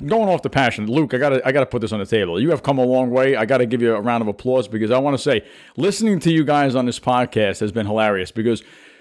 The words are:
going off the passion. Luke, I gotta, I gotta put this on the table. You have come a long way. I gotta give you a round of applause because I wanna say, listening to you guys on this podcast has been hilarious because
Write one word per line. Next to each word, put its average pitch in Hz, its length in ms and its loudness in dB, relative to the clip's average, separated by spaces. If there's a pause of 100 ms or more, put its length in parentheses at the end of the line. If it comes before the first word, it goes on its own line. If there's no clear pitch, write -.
going 214 240 0
off 175 140 0
the 131 80 -6
passion. 117 420 0
Luke, 139 220 0
I 127 60 -2
gotta, 131 280 0
I 135 40 2
gotta 135 160 0
put 117 140 -4
this 107 100 -4
on 107 80 -4
the 98 80 -6
table. 98 340 0
You 151 80 2
have 147 140 0
come 135 160 0
a 127 40 2
long 127 280 2
way. 131 240 2
I 110 100 0
gotta 123 220 2
give 117 160 -2
you 117 120 2
a 104 60 -4
round 117 220 -2
of 107 40 -2
applause 123 400 -2
because 110 220 -2
I 127 80 4
wanna 139 220 0
say, 131 260 -2 (300)
listening 196 460 0
to 165 120 2
you 160 100 2
guys 143 300 2
on 127 140 0
this 117 120 -4
podcast 120 600 0
has 107 120 -2
been 110 140 -4
hilarious 104 460 0
because 113 320 -2 (380)